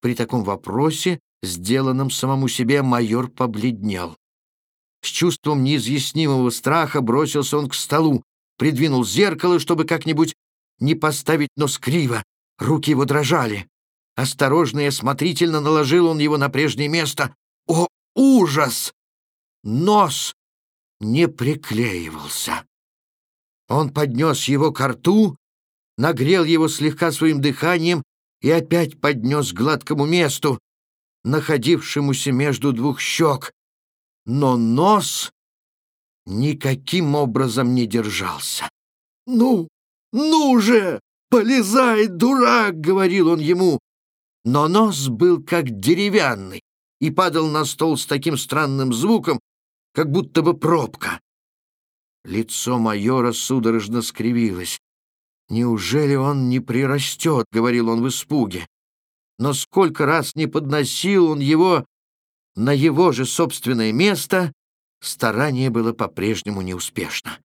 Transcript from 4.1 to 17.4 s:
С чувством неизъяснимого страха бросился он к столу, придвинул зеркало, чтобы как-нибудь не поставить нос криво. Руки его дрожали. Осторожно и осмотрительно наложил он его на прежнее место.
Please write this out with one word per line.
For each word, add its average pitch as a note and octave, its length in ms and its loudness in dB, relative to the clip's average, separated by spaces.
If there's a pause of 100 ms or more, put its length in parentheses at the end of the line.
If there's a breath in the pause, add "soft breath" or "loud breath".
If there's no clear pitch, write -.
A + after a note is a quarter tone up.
С - 60 -10
чувством D3 560 -2
неизъяснимого C3+ 840 0
страха D3 520 -2
бросился C#3+ 560 0
он C#3+ 120 -2
к - 60 -8
столу, D3 480 0 (340)
придвинул C3+ 480 0
зеркало, E3+ 540 2
чтобы D3+ 260 0
как-нибудь D#3+ 480 0 (460)
не D3 160 2
поставить D3+ 600 0
нос C#3 220 -2
криво. B2+ 460 -2 (340)
Руки D3+ 340 0
его C3+ 140 2
дрожали. C3 600 0 (480)
Осторожно C3+ 680 0
и C#3+ 40 0
осмотрительно D3+ 760 -2
наложил D#3 480 2
он D#3+ 120 0
его D3 180 2
на C#3 120 0
прежнее C#3+ 380 -2
место. D3 480 -2 (320)